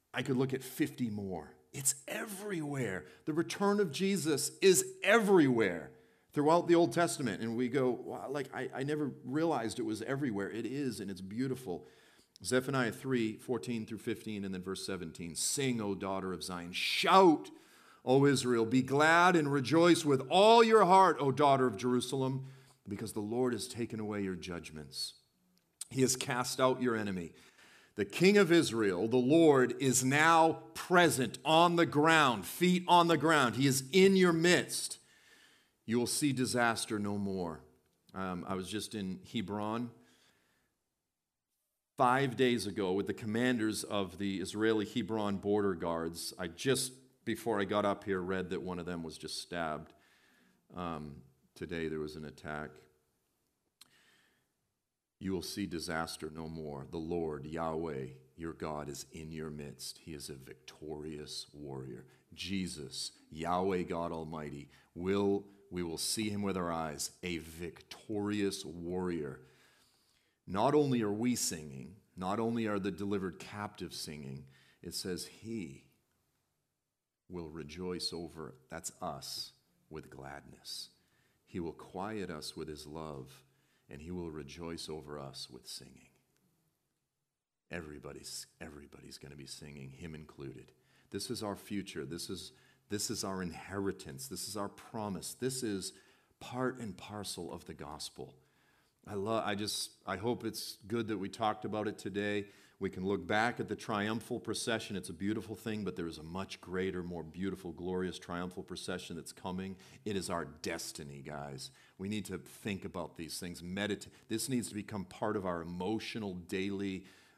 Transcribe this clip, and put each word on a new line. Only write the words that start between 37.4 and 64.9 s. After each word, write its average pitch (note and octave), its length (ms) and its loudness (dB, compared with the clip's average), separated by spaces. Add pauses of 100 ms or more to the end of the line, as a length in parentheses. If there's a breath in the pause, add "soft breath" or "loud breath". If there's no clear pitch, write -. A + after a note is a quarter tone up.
Um, F#2 320 -6
I F#2+ 80 -4
was F#2 140 -6
just G#2 260 -6
in F#2+ 240 -6 (120)
Hebron G#2+ 600 -4 (2000 soft breath)
five B2+ 400 4
days A#2+ 280 4
ago F#2+ 280 -2
with G2 140 0
the G#2 60 0
commanders A2 720 0
of F#2+ 360 -2
the G2 200 -2
Israeli G#2+ 460 2
Hebron G#2 520 -2
border G2+ 380 0
guards. E2+ 640 -4
I F2 80 -4
just, C3 460 -2 (320)
before A2 340 -2
I G2 60 0
got G#2 180 2
up G2+ 220 0
here, F#2+ 160 0
read F2+ 300 -4
that F2+ 100 -4
one F2+ 180 -6
of E2+ 60 -8
them E2+ 180 -6
was D#2 140 -12
just - 240 -10
stabbed. D#2+ 500 -6 (840 soft breath)
Um, D2+ 500 -8 (320)
today E2 340 -6
there D#2 100 -4
was D#2 160 -8
an D#2 80 -12
attack. D2+ 480 -10 (2500 soft breath)
You F#2+ 140 -4
will E2+ 100 -4
see G2+ 240 -6
disaster D#2+ 640 -6
no D#2+ 140 -10
more. D2 420 -10
The E2 80 -8
Lord, D#2+ 480 -4
Yahweh, D#2+ 640 -4 (300)
your E2 160 -8
God, D2+ 360 -8
is - 220 -10
in D#2+ 200 -12
your D#2 200 -8
midst. C#2+ 480 -12
He E2 160 -14
is C#2+ 160 -12
a - 20 -12
victorious D2+ 1200 -12
warrior. C2+ 520 -12 (280 soft breath)
Jesus, E2+ 800 -6 (180 soft breath)
Yahweh F2+ 540 0
God E2+ 280 -4
Almighty, D#2 580 -10 (260 soft breath)